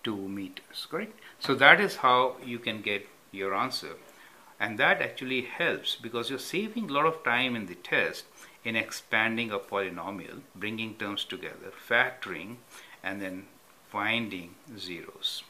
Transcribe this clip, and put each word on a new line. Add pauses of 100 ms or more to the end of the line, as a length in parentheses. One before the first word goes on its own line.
two
meters,
correct? (180)
So
that
is
how
you
can
get (240)
your
answer. (640)
And
that
actually
helps
because
you're
saving
a
lot
of
time
in
the
test (400)
in
expanding
a
polynomial, (140)
bringing
terms
together, (160)
factoring, (480)
and
then (420)
finding (220)
zeros.